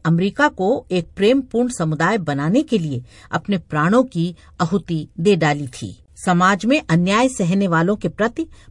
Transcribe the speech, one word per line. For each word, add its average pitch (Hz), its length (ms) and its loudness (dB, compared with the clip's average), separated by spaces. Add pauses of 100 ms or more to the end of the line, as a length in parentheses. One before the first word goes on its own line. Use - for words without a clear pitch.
अमेरिका 170 440 2
को 208 420 -2
एक 180 260 -2
प्रेमपूर्ण 247 520 0 (100)
समुदाय 165 400 0
बनाने 156 440 0
के 254 160 0
लिए 139 260 -4 (280)
अपने 170 260 -4
प्राणों 170 460 0
की 170 320 -4 (240)
आहुति 165 480 -4 (120)
दे 190 160 4
डाली 147 300 0
थी।" 117 380 -14 (200)
समाज 185 420 2
में 294 220 2
अन्याय 190 400 2
सहने 196 400 0
वालों 170 280 2
के 196 120 -6
प्रति 233 380 -4 (240)